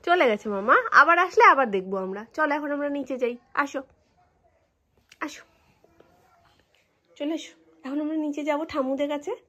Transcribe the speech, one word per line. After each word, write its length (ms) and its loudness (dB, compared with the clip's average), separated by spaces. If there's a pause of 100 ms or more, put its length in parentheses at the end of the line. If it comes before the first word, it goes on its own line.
চলে 220 4
গেছে 200 -4
মামা, 260 2 (260)
আবার 240 6
আসলে 180 4 (100)
আবার 220 2
দেখবো 200 -4 (100)
আমরা। 160 -8 (160)
চলো 200 0
এখন 180 -6
আমরা 220 -4
নিচে 240 -8
যাই, 120 -4 (300)
আসো, 180 -8 (1400)
আসো, 160 -16 (1800)
চলে 180 -4
এসো। 180 -12 (320)
এখন 180 -8
আমরা 220 -4
নিচে 240 -6
যাবো 140 -2 (100)
ঠাম্মুদের 400 -2
কাছে 180 -8 (180)